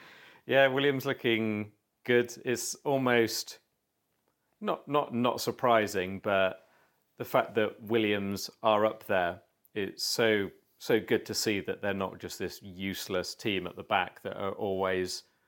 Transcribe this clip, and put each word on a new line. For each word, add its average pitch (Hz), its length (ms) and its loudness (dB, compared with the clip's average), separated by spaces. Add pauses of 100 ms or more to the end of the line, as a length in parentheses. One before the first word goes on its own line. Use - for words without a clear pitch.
(480)
Yeah, 135 200 6
Williams 135 400 2
looking 110 640 0 (320)
good. 120 280 4 (140)
It's 123 300 -4 (100)
almost 123 720 2 (1040)
not, 208 260 -4
not, 143 240 0
not 120 300 0
surprising, 101 760 2
but 95 480 0 (500)
the 127 80 -10
fact - 300 0
that 110 260 0
Williams 104 680 0 (100)
are 107 240 4
up - 220 -2
there, 92 320 0 (340)
it's 101 300 -4
so, 107 480 0 (260)
so 117 220 2
good 107 260 0
to 110 80 -8
see 104 280 0
that 95 200 -8
they're 101 140 -2
not 92 240 -4
just - 180 -12
this - 240 -8
useless 95 720 -6
team 95 320 -4
at 87 100 -10
the 92 60 -14
back 92 400 -2
that 98 160 -10
are 98 140 -4
always 95 720 -2 (240)